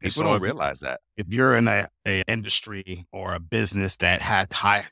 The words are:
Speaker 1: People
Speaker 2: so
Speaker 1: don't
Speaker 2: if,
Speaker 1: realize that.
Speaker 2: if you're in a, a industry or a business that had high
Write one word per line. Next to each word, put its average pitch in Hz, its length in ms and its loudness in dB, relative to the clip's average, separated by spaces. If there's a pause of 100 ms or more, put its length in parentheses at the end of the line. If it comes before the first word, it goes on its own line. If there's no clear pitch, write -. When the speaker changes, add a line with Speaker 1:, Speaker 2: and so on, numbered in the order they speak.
Speaker 1:
People 98 100 -2
Speaker 2:
so 156 120 0
Speaker 1:
don't 107 140 4
Speaker 2:
if, 92 40 0
Speaker 1:
realize 85 400 -4
that. 65 180 -8 (160)
Speaker 2:
if 101 140 -8
you're 127 260 4
in 117 120 6
a, 101 200 2 (180)
a 190 220 0
industry 98 840 -4
or 92 220 -6
a 87 60 -4
business 98 580 -2
that 87 240 2
had 95 300 0
high 101 400 2